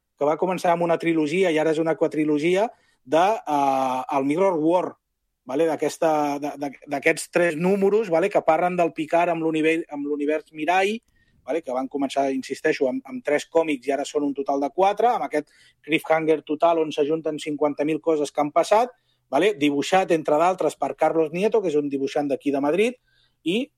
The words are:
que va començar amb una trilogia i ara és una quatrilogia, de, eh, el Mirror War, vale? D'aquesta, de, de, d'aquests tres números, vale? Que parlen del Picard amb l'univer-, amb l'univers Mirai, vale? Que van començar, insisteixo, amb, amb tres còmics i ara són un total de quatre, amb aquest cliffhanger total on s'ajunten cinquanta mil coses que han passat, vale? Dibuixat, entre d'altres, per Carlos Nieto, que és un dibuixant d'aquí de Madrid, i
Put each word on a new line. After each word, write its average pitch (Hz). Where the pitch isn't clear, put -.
que 143
va 151
començar 180
amb 170
una 170
trilogia 165
i 156
ara 160
és 156
una 160
quatrilogia, 156
de, 151
eh, 135
el 135
Mirror 170
War, 165
vale? 143
D'aquesta, 151
de, 143
de, 139
d'aquests 151
tres 175
números, 196
vale? 165
Que 156
parlen 175
del 170
Picard 170
amb 165
l'univer-, 160
amb 143
l'univers 147
Mirai, 185
vale? 156
Que 131
van 131
començar, 139
insisteixo, 135
amb, 131
amb 127
tres 147
còmics 151
i 139
ara 139
són 147
un 143
total 139
de 139
quatre, 202
amb 220
aquest 151
cliffhanger 156
total 165
on 156
s'ajunten 156
cinquanta 147
mil 156
coses 151
que -
han 147
passat, 208
vale? 180
Dibuixat, 147
entre 151
d'altres, 175
per 131
Carlos 156
Nieto, 202
que 190
és 147
un 147
dibuixant 139
d'aquí 135
de 139
Madrid, 185
i 190